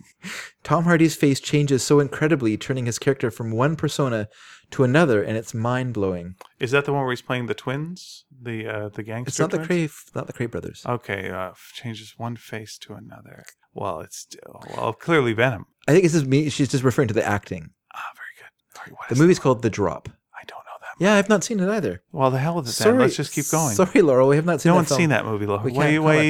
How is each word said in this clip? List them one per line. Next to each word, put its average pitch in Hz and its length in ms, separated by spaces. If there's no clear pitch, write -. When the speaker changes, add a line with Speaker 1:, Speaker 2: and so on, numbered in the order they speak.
Speaker 1:
<laughs> - 400
Tom 165 220
Hardy's 160 300
face 139 240
changes 143 440
so 147 160
incredibly, 139 580
turning 127 300
his 117 120
character 131 320
from 113 200
one 131 260
persona 127 500
to - 120
another, 127 400
and 107 140
it's 113 160
mind-blowing. 110 840
Speaker 2:
Is 117 120
that 139 140
the 143 80
one 139 100
where 127 80
he's 123 100
playing 123 240
the 107 80
twins? 151 720
The, 113 260
uh, 104 220
the 107 140
gangster 113 260
Speaker 1:
It's - 100
not 156 120
the - 60
Speaker 2:
twins? 160 100
Speaker 1:
Cray, 170 220
not 127 120
the - 60
Cray 117 140
brothers. - 380
Speaker 2:
Okay, 98 440
uh, 92 220
f-, - 240
changes 110 420
one 117 180
face 110 440
to - 140
another. - 520
Well, 92 280
it's - 160
still, - 460
well, 117 180
clearly 139 400
Venom. 113 320
Speaker 1:
I 135 40
think 180 120
this 165 120
is 151 100
me. 143 240
She's 135 200
just 131 140
referring 131 260
to 104 40
the 107 120
acting. 92 440
Speaker 2:
Ah, - 80
very - 220
good. - 400
Sorry, - 140
what - 180
Speaker 1:
The - 40
Speaker 2:
is 123 80
Speaker 1:
movie's 175 160
Speaker 2:
that? - 60
Speaker 1:
called 131 180
The 113 80
Drop. 92 400
Speaker 2:
I - 100
don't - 120
know - 240
that - 200
Speaker 1:
Yeah, 202 140
I've 202 140
not 208 160
seen 214 160
it 180 80
either. 143 320
Speaker 2:
Well, 135 200
the 117 80
hell 160 160
with 160 100
it - 20
then. 113 60
Speaker 1:
Sorry. 113 240
Speaker 2:
Let's - 180
just 143 180
keep 147 160
going. 156 260
Speaker 1:
Sorry, 185 260
Laurel. 131 260
We 143 80
have 156 80
not 170 160
seen 170 120
Speaker 2:
No - 20
Speaker 1:
that 180 60
Speaker 2:
one's 160 100
Speaker 1:
film. 139 100
Speaker 2:
seen 165 120
that 110 120
movie, 104 220
Laurel. 101 180
Speaker 1:
We 127 80
Speaker 2:
Why, 147 200
Speaker 1:
can't 156 120
Speaker 2:
why 156 120
Speaker 1:
comment. 156 140